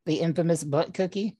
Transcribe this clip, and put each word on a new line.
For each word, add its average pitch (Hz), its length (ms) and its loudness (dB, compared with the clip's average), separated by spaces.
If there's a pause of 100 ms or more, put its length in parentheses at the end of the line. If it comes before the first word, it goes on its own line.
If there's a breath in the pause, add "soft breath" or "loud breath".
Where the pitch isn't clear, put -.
the 156 100 0
infamous 165 480 2
butt 151 300 0
cookie? 190 460 -2